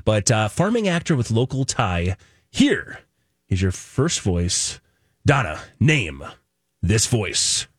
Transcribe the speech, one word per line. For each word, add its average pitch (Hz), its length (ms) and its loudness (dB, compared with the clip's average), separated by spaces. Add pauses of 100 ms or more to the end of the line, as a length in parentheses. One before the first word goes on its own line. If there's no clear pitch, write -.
but, 107 260 2
uh, 107 180 2
farming 214 380 0
actor 170 300 0
with 120 140 0
local 127 340 0
tie. 90 520 0 (340)
Here - 500 0 (480)
is 92 140 0
your 95 100 2
first - 480 -2
voice. 87 580 -2 (460)
Donna, 139 340 0 (200)
name 104 440 0 (600)
this 101 240 2
voice. - 600 -2 (120)